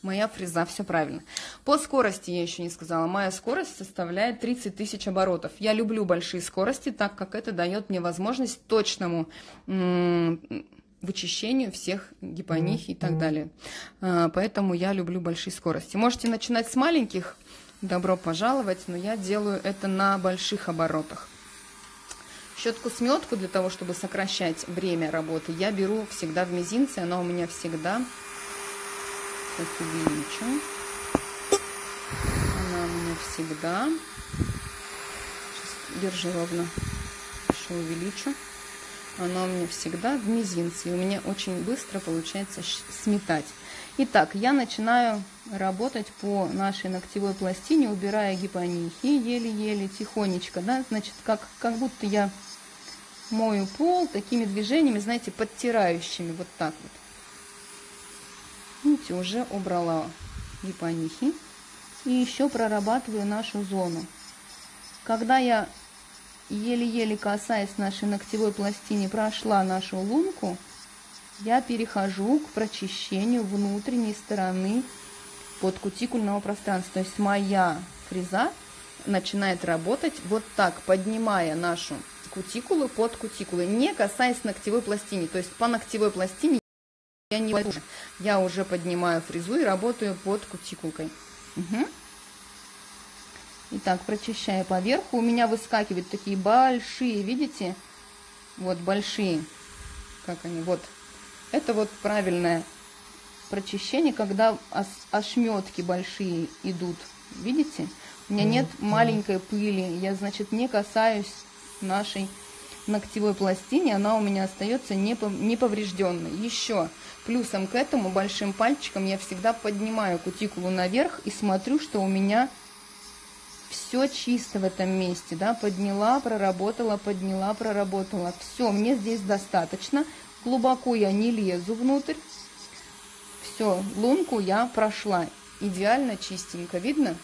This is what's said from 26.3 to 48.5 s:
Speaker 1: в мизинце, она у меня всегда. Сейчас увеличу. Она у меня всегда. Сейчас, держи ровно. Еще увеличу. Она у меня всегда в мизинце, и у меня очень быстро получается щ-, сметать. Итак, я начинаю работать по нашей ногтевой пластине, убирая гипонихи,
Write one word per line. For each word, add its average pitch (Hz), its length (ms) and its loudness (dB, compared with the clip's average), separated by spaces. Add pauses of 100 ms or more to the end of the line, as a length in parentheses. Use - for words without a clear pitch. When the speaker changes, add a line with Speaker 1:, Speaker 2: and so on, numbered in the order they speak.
Speaker 1:
в 175 80 -6
мизинце, 208 460 2
она 175 200 0
у 175 40 0
меня 175 240 0
всегда. 170 540 -2 (1600)
Сейчас 170 100 -2 (120)
увеличу. 160 840 0 (2000)
Она 175 260 -2
у - 20 -2
меня 170 280 -2 (120)
всегда. 165 600 -2 (1600)
Сейчас, - 480 -8
держи 185 300 -2
ровно. 170 340 0 (840)
Еще - 240 -4
увеличу. 170 600 -4 (840)
Она 185 280 0
у - 20 0
меня 180 200 -2
всегда 180 500 -2
в 208 100 -2
мизинце, 175 600 0
и - 20 0
у 175 60 0
меня 190 280 2
очень 190 380 -2
быстро 202 360 -4
получается 170 600 -4
щ-, - 200 -4 (220)
сметать. 180 420 2 (520)
Итак, 233 360 6
я 220 180 4
начинаю 233 720 4 (300)
работать 196 540 0 (120)
по 196 320 0
нашей 196 380 0
ногтевой 190 440 -2
пластине, 196 540 4
убирая 202 480 2
гипонихи, 175 720 -2